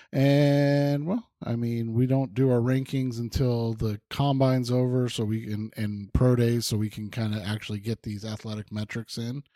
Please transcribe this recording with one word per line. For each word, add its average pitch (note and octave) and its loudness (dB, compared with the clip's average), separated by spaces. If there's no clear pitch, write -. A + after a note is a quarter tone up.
And, C#3+ 4
well, A3 -4
I A2+ -2
mean, A#2 -2
we B2 4
don't C3 0
do C3 4
our B2 4
rankings C3 0
until A#2 0
the A2 -4
Combine's C3 2
over, B2+ 2
so A#2 -4
we A2+ -2
can, G#2+ -6
and G#2 -6
pro B2+ 4
days, A#2 2
so A2+ -2
we G#2+ -2
can G#2+ -8
kinda G#2+ -4
actually G#2+ -6
get A2 -6
these G#2 -8
athletic G#2+ -10
metrics G#2+ -8
in. A#2+ -6